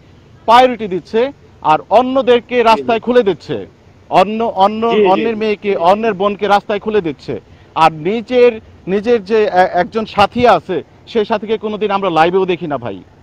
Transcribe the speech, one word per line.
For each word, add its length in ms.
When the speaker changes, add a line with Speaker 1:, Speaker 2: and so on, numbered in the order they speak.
Speaker 1:
priority 420
দিচ্ছে 440
আর 180
অন্যদেরকে 640
Speaker 2:
জি, 0
জি। 80
Speaker 1:
রাস্তায় 360
খুলে 240
দিচ্ছে, 440
অন্য, 340
অন্য, 480
Speaker 2:
জি, 40
জি, 100
Speaker 1:
অন্যের 280
Speaker 2:
জি। 20
Speaker 1:
মেয়েকে, 400
অন্যের 380
বোনকে 340
রাস্তায় 320
খুলে 220
দিচ্ছে, 380
আর 160
নিজের, 720
নিজের 360
যে 200
এ-, 80
একজন 540
সাথী 400
আছে, 380
সেই 180
সাথীকে 320
কোনোদিন 340
আমরা 180
লাইভেও 360
দেখি 220
না 100
ভাই। 260